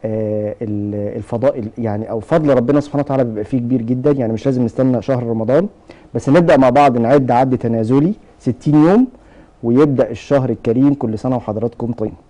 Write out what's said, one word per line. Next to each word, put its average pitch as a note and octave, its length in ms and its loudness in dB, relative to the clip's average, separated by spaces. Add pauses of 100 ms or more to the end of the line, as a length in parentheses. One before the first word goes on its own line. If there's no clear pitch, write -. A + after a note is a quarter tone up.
آه، G#2+ 580 -4
ال-، G#2 540 -6
الفضائل A#2 520 -4 (100)
يعني A2 320 -6
أو A2 100 -6
فضل D3+ 340 0
ربنا C3+ 260 2
سبحانه C#3+ 240 -4
وتعالى C3+ 200 -2
بيبقى G#2+ 200 -6
فيه C3+ 140 -4
كبير A#2+ 240 -2
جدا، B2+ 280 -2
يعني B2+ 220 0
مش A2 140 -4
لازم B2+ 180 0
نستنى B2 380 0
شهر B2 240 -2
رمضان، A#2 420 0 (460)
بس A#2+ 140 -4
نبدأ E3 280 6
مع C3 140 6
بعض C3 280 4
نعد B2+ 320 2
عد B2+ 280 2
تنازلي A#2+ 560 0 (240)
ستين C#3+ 360 -2
يوم F3+ 320 4 (560)
ويبدأ B2+ 480 2
الشهر B2+ 400 -2
الكريم. B2+ 440 2
كل A2+ 240 -6
سنة B2+ 180 -4
وحضراتكم A#2 560 -6
طيبين. G#2+ 240 -6 (140)